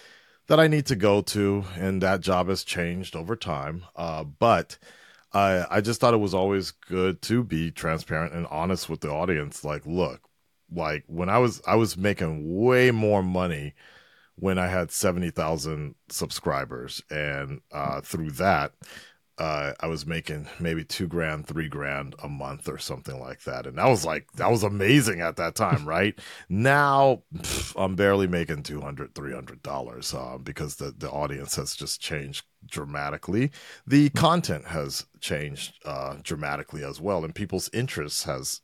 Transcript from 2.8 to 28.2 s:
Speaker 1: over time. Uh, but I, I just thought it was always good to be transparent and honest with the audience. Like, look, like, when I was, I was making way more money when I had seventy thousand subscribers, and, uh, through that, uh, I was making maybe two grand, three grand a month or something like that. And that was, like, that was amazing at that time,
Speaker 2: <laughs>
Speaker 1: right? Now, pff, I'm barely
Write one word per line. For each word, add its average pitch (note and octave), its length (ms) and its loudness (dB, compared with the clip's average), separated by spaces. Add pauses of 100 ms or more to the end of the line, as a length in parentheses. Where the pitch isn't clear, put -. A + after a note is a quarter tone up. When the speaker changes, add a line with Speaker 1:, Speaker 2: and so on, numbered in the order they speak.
Speaker 1:
over E2+ 200 -6
time. D#2+ 500 -6 (100)
Uh, D#2+ 280 -6
but E2+ 560 2 (520)
I, G2 380 4
I G2 100 2
just G#2+ 220 0
thought A#2+ 140 6
it - 20 4
was G2+ 160 2
always F#2+ 380 2
good F#2 520 -2
to B2 200 2
be E2 260 -2
transparent D#2+ 640 -4
and E2+ 140 -4
honest E2+ 420 -2
with D#2+ 120 -6
the D2+ 100 -4
audience. D2+ 520 -2
Like, D2 220 -6
look, D#2+ 360 -2 (500)
like, D#2 340 -4
when F2 240 -4
I G#2+ 80 4
was, A#2+ 300 2
I F#2+ 80 4
was A2 220 4
making F2 640 -2
way B2+ 260 6
more G#2+ 320 4
money F2+ 540 -2 (640)
when F#2 200 2
I F2+ 120 2
had F2+ 200 0
seventy F2+ 400 0
thousand D#2 640 -2 (160)
subscribers, C2+ 1040 -4
and, C#2+ 500 -4 (100)
uh, C#2 300 -4
through D#2 300 -6
that, D2 420 2 (640)
uh, D2 420 -2
I E2 80 -4
was D#2 180 -4
making D2+ 440 -6 (100)
maybe E2 240 -2
two - 240 -6
grand, D#2 400 -4
three D#2 220 -4
grand C#2+ 520 -6
a - 60 -10
month C#2 400 -8
or C#2+ 100 -8
something C2 440 -10
like B1+ 240 -14
that. B1+ 200 -8
And C2 120 -10
that - 100 4
was, A#2 160 6
like, - 300 -4
that F#2 180 2
was A2 120 4
amazing G#2 580 4
at E2 160 -2
that E2 180 -2
time, E2+ 300 2
Speaker 2:
<laughs> D#2 100 -2
Speaker 1:
right? G2+ 240 2 (300)
Now, C#3 760 6 (100)
pff, - 480 -6
I'm F#2+ 140 0
barely G2 320 6